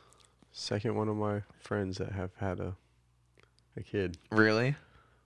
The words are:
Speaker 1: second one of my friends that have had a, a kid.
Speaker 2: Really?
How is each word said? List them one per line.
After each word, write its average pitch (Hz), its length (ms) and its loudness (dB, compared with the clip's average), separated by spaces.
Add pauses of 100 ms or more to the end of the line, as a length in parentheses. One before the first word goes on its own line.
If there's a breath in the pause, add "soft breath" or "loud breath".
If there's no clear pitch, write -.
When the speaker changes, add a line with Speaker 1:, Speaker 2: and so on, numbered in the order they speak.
(520 soft breath)
Speaker 1:
second 107 440 -2
one 107 120 0
of 107 80 -2
my 104 280 -2 (180)
friends 95 380 -4
that - 120 -4
have 92 280 -6
had 92 200 -4
a, 92 160 -6 (1000)
a 113 60 -10
kid. 90 340 -4 (140)
Speaker 2:
Really? 110 440 6 (500 soft breath)